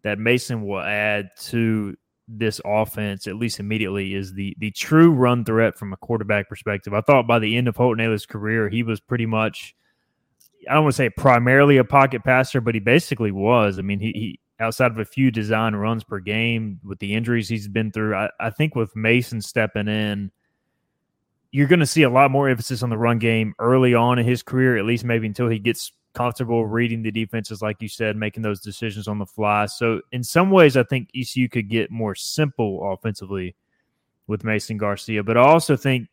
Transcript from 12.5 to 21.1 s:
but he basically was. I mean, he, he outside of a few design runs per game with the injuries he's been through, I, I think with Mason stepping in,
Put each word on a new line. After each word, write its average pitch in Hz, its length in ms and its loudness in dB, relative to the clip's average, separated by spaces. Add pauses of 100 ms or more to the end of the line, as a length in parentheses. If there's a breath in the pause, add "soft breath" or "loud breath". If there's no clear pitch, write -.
but 113 120 -2
he 110 60 -2
basically 117 520 2
was. 101 480 2
I - 20 -8
mean, 98 180 -4
he, 110 120 -4
he 107 280 -8 (200)
outside 113 320 0
of 110 80 -10
a 104 60 -4
few 131 240 0
design 110 460 0
runs 110 280 -2
per 101 160 -8
game 110 640 -4
with 98 160 -12
the 101 140 -6
injuries 113 360 -2
he's 104 180 -6
been 107 240 -2
through, 107 240 -4
I, 101 140 -4 (100)
I 110 100 -4
think 151 260 -4
with 113 200 -4
Mason 113 460 0
stepping 107 460 -2
in, 104 440 -4 (1200)